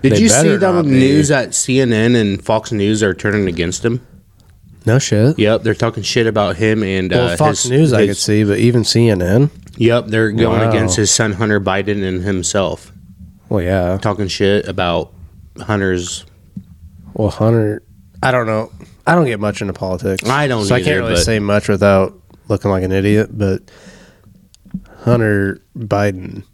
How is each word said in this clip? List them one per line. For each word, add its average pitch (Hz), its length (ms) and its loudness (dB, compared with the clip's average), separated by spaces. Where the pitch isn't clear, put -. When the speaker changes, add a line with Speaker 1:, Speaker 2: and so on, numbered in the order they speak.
Speaker 1:
Did 135 120 2
Speaker 2:
They - 60 4
Speaker 1:
you 220 100 4
see 120 60 4
Speaker 2:
better 196 220 4
Speaker 1:
that 185 160 2
Speaker 2:
not 175 60 2
Speaker 1:
on 160 60 0
the 139 60 0
Speaker 2:
be. 131 80 4
Speaker 1:
news 139 300 4
that 135 260 0
C 127 240 0
N 123 140 2
N 113 220 2
and 101 280 0
Fox 110 300 -2
News 104 280 0
are 98 120 2
turning 101 340 -2
against 87 380 -4
him? 120 200 -2
Speaker 2:
No 117 140 4
shit. 113 400 0
Speaker 1:
Yep, 107 240 2
they're 110 100 0
talking 110 300 -4
shit 113 240 0
about 101 300 0
him 110 260 0
and, 95 280 -2
Speaker 2:
Well, - 180 0
Speaker 1:
uh, 87 80 -4
Speaker 2:
Fox 151 260 0
Speaker 1:
his, 123 80 -4
Speaker 2:
News 139 220 4
I 107 80 2
Speaker 1:
his 101 80 4
Speaker 2:
could 98 120 -4
see, 107 220 0
but 101 160 0
even 120 240 2
C 117 260 2
N 95 120 2
N? 110 280 2
Speaker 1:
Yep, 117 300 2
they're 110 240 0
going 113 300 2
Speaker 2:
Wow. 113 80 2
Speaker 1:
against 107 280 0
his 104 120 0
son 110 240 0
Hunter 104 280 0
Biden 98 460 -2
and 92 160 -4
himself. 92 680 -4
Speaker 2:
Well, 101 140 -2
yeah. 92 380 0
Speaker 1:
Talking 101 260 -2
shit 101 400 0
about 87 460 -4
Hunter's 92 680 -4
Speaker 2:
Well, 107 160 0
Hunter, 110 520 0
I 131 100 0
don't 123 160 0
know. 110 240 -4
I 160 100 2
don't 170 100 4
get 113 140 -2
much 104 220 -4
into 98 120 -4
politics. 95 540 -4
Speaker 1:
I 139 200 0
don't 113 180 -2
Speaker 2:
So 104 100 2
I 123 40 2
Speaker 1:
either, 90 60 -2
Speaker 2:
can't 95 160 0
really 113 120 -4
Speaker 1:
but 85 100 2
Speaker 2:
say 110 160 0
much 104 300 0
without 98 440 2
looking 101 220 -2
like 92 120 0
an 92 80 -2
idiot, 101 460 2
but 98 240 -2
Hunter 107 640 0
Biden. 101 680 -4